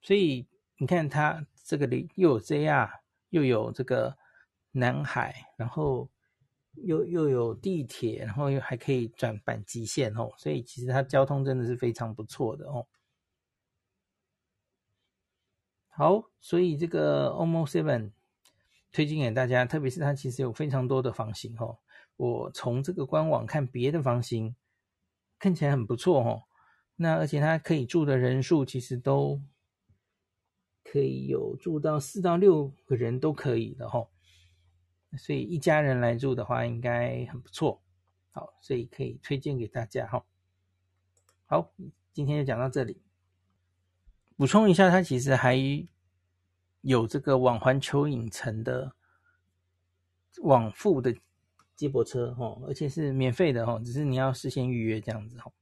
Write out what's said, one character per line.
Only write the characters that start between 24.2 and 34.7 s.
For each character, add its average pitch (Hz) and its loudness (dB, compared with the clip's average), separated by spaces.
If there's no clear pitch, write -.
型， 113 -4
看 190 2
起 160 -2
来 143 4
很 131 0
不 117 -2
错 143 4
哦。 113 -2
那 165 2
而 160 0
且 147 0
它 160 2
可 165 0
以 135 0
住 165 2
的 139 2
人 127 2
数 143 4
其 127 -6
实 123 -8
都 139 0
可 - -4
以 135 -2
有 135 -4
住 160 -4
到 151 0
四 190 -8
到 175 2
六 165 6
个 135 0
人 120 -2
都 156 0
可 127 0
以 110 -4
的 120 -12
哦。 113 -4